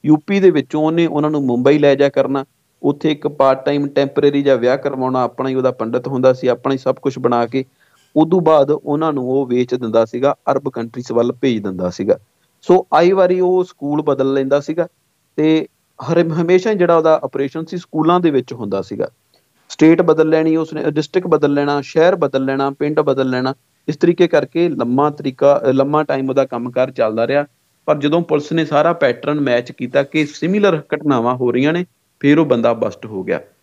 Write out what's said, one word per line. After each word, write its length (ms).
ਯੂ 100
ਪੀ 240
ਦੇ 100
ਵਿੱਚੋਂ 320
ਉਹਨੇ 240
ਉਹਨਾਂ 240
ਨੂੰ 160
ਮੁੰਬਈ 320
ਲੈ 160
ਜਾ 140
ਕਰਨਾ, 360
ਉੱਥੇ 280
ਇੱਕ 180
ਪਾਰਟ 360
ਟਾਈਮ 240
ਟੈਂਪਰੇਰੀ 540
ਜਿਹਾ 120
ਵਿਆਹ 220
ਕਰਵਾਉਣਾ। 460
ਆਪਣਾ 260
ਹੀ 60
ਉਹਦਾ 160
ਪੰਡਿਤ 380
ਹੁੰਦਾ 240
ਸੀ, 140
ਆਪਣਾ 260
ਹੀ 60
ਸਭ 160
ਕੁਛ 240
ਬਣਾ 280
ਕੇ 180
ਉਦੋਂ 240
ਬਾਅਦ 300
ਉਹਨਾਂ 420
ਨੂੰ 160
ਉਹ 180
ਵੇਚ 280
ਦਿੰਦਾ 300
ਸੀਗਾ, 300
ਅਰਬ 160
ਕੰਟਰੀਜ਼ 440
ਵੱਲ 200
ਭੇਜ 300
ਦਿੰਦਾ 280
ਸੀਗਾ। 280
ਸੋ 300
ਆਈ 200
ਵਾਰੀ 280
ਉਹ 240
ਸਕੂਲ 380
ਬਦਲ 300
ਲੈਂਦਾ 280
ਸੀਗਾ 280
ਤੇ 300
ਹਰ, 160
ਹਮੇਸ਼ਾ 460
ਜਿਹੜਾ 220
ਉਹਦਾ 260
ਆਪਰੇਸ਼ਨ 420
ਸੀ 120
ਸਕੂਲਾਂ 440
ਦੇ 100
ਵਿੱਚ 220
ਹੁੰਦਾ 300
ਸੀਗਾ। 260
ਸਟੇਟ 320
ਬਦਲ 260
ਲੈਣੀ, 280
ਉਸਨੇ 340
ਡਿਸਟ੍ਰਿਕਟ 360
ਬਦਲ 280
ਲੈਣਾ, 260
ਸ਼ਹਿਰ 360
ਬਦਲ 280
ਲੈਣਾ, 260
ਪਿੰਡ 300
ਬਦਲ 300
ਲੈਣਾ। 240
ਇਸ 80
ਤਰੀਕੇ 320
ਕਰਕੇ 400
ਲੰਮਾ 420
ਤਰੀਕਾ, 540
ਅ, 80
ਲੰਮਾ 300
ਟਾਈਮ 260
ਉਹਦਾ 160
ਕੰਮਕਾਰ 460
ਚੱਲਦਾ 360
ਰਿਹਾ। 200
ਪਰ 120
ਜਦੋਂ 240
ਪੁਲਿਸ 300
ਨੇ 120
ਸਾਰਾ 280
ਪੈਟਰਨ 480
ਮੈਚ 320
ਕੀਤਾ 300
ਕਿ 240
ਸਿਮੀਲਰ 560
ਘਟਨਾਵਾਂ 400
ਹੋ 180
ਰਹੀਆਂ 200
ਨੇ, 140
ਫਿਰ 180
ਉਹ 80
ਬੰਦਾ 260
ਬਸਟ 340
ਹੋ 160
ਗਿਆ। 180